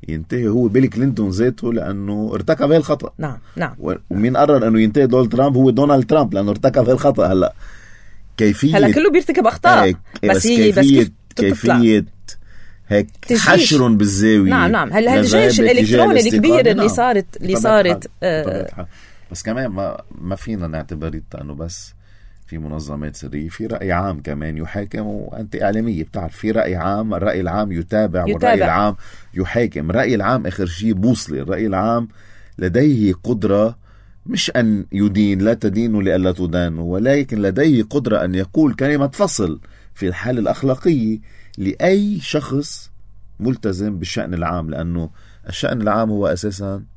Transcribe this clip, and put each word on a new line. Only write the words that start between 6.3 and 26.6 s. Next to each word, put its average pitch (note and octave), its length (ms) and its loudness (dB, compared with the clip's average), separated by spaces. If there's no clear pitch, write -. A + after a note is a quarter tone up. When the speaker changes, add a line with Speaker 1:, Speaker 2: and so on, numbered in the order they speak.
Speaker 1:
لأنه G2+ 160 -2
ارتكب A2+ 400 2
هالخطأ. C3 360 2
هلأ F#2 280 2
كيفية B2 400 2
Speaker 2:
هلأ G3+ 140 6
كله D4+ 200 4
بيرتكب C#4+ 360 2
أخطاء. - 360 4
Speaker 1:
هيك، F#2 140 2
Speaker 2:
بس F#3+ 140 2
Speaker 1:
بس F#3+ 100 0
Speaker 2:
هي، A3 240 6
بس F#3+ 80 2
Speaker 1:
كيفية، C#3 320 6
Speaker 2:
كيف G2 160 2
بتطلع؟ A#2 240 2
Speaker 1:
كيفية A2 300 4
هيك G#2 220 2
Speaker 2:
تجيش. - 280 2
Speaker 1:
حشر D#3 380 4
بالزاوية G#2 640 4
Speaker 2:
نعم، F3 220 2
نعم. D#3+ 220 0
هل، A3+ 160 2
هل B3+ 100 4
Speaker 1:
لذهاب - 260 4
Speaker 2:
الجيش A3 160 4
Speaker 1:
باتجاه A3+ 100 6
Speaker 2:
الإلكتروني A3 400 4
Speaker 1:
الاستقامة؟ A3+ 260 4
Speaker 2:
الكبير D#4+ 220 4
اللي A#3 140 4
Speaker 1:
نعم. G#3 140 2
Speaker 2:
صارت، A3+ 500 0
اللي F#3 160 -4
Speaker 1:
بطبيعة A3 80 0
Speaker 2:
صارت، G#3 440 2
Speaker 1:
الحال. - 40 -14
Speaker 2:
آه، D#3+ 200 0
Speaker 1:
بطبيعة - 180 -4
الحال. F2 240 -10
بس F2 120 -12
كمان A#2+ 240 -6
ما، F#2+ 340 -6
ما F2+ 140 -6
فينا F#2+ 320 -8
نعتبر D#2 520 -8
إنه C#2+ 120 -12
بس E2 400 -12
في E2 100 -12
منظمات D2+ 580 -10
سرية، D2 340 -10
في A2 160 -10
رأي F#2+ 260 -6
عام F2 300 -4
كمان D#2 360 -8
يحاكم G#2 480 -8
وأنت G#2 560 -10
إعلامية G#2 420 -2
بتعرف، E2 340 -10
في G#2+ 140 -4
رأي F#2+ 240 0